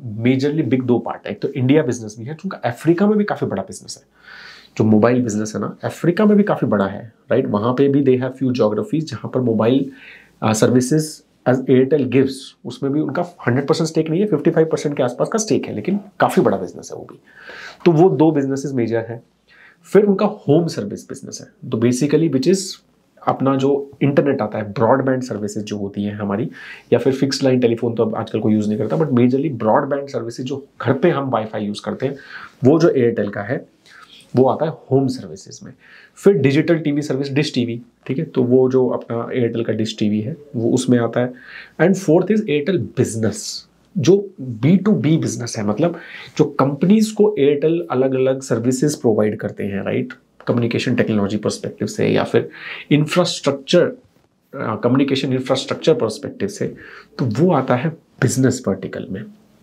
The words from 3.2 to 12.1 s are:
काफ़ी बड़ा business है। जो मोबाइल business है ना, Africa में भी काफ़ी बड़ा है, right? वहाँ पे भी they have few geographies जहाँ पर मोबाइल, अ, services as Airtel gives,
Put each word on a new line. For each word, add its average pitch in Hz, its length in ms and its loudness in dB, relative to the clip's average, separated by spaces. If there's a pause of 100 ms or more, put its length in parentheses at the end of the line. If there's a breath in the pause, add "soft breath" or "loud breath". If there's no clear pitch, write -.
काफ़ी - 240 -4
बड़ा 95 160 -4
business - 340 -18
है। - 100 -20 (720 loud breath)
जो 110 60 4
मोबाइल 110 380 6
business 107 340 -4
है 104 60 -4
ना, - 220 -8
Africa 175 420 0
में 208 120 6
भी 202 60 6
काफ़ी 175 240 -2
बड़ा 101 200 2
है, 101 260 -12 (180)
right? 131 160 2
वहाँ 110 260 0
पे 139 140 4
भी 139 160 2
they 127 200 2
have 131 200 -6
few 120 180 0
geographies 110 420 0
जहाँ - 300 -10
पर 131 80 0
मोबाइल, 120 500 2 (520 loud breath)
अ, 110 100 2
services 127 500 2 (460)
as 127 80 4 (120)
Airtel 127 400 4
gives, 131 240 2 (320)